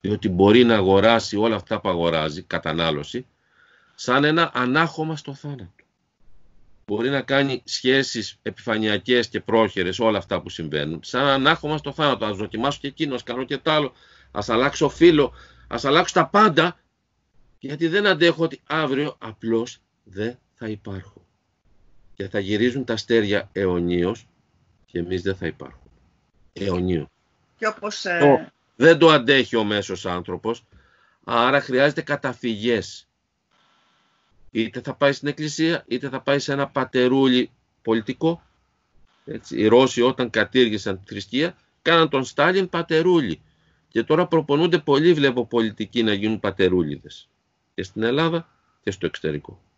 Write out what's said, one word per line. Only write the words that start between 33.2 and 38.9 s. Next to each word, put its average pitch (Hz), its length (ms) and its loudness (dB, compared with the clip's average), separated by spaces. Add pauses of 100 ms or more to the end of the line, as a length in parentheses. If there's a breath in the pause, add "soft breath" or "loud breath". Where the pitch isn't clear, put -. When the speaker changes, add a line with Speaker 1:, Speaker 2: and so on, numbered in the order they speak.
Speaker 1:
Είτε 110 300 -4
θα 139 140 -10
πάει 143 180 2
στην 143 160 -6
εκκλησία, 156 600 -4
είτε 127 200 -6
θα 127 120 -8
πάει 143 180 0
σε 143 140 -6
ένα 139 160 -2
πατερούλι 127 840 2 (320)
πολιτικό. 123 600 -2 (840)